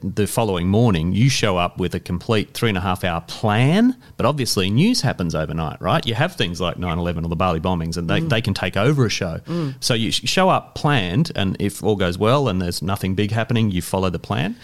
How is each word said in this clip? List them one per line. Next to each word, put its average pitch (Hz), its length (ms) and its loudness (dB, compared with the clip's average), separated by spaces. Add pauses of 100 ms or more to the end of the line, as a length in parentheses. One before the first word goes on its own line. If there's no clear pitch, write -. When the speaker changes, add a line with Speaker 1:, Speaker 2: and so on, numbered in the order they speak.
Speaker 1:
the 101 240 0
following 92 420 0
morning 98 440 4
you 110 160 4
show 110 280 2
up 87 220 -2
with 90 180 -2
a 87 40 -4
complete 95 540 -2
three 120 140 0
and 98 100 0
a - 20 -2
half 90 220 -2
hour 85 200 -2
plan, 160 760 2 (200)
but 95 80 -2
obviously 113 460 0
news 185 300 4
happens 90 340 -2
overnight, 78 480 -4
right? 123 240 0
You 113 80 -2
have 151 220 -2
things 87 240 -4
like 87 180 -2
nine 87 200 -2
eleven 85 260 -2
or 85 40 -4
the 85 80 -2
Bali 87 220 2
bombings, 82 380 -2
and 85 120 -4
they, 104 120 0
Speaker 2:
Mm. 165 80 -2
Speaker 1:
they 117 120 2
can 101 140 -2
take 92 220 -4
over 131 300 2
a 95 40 0
show. 85 380 -4
Speaker 2:
Mm. 156 320 -4
Speaker 1:
So - 140 0
you 113 180 0
sh-, - 140 -2
show 185 220 2
up - 280 0
planned, 123 580 0
and 95 240 0
if 98 240 -2
all 104 140 2
goes 90 220 0
well 123 300 2
and 92 140 0
there's 87 200 -4
nothing 95 320 -2
big 104 180 0
happening, 110 380 0
you 90 120 0
follow 95 280 0
the 82 80 -4
plan. 160 440 -4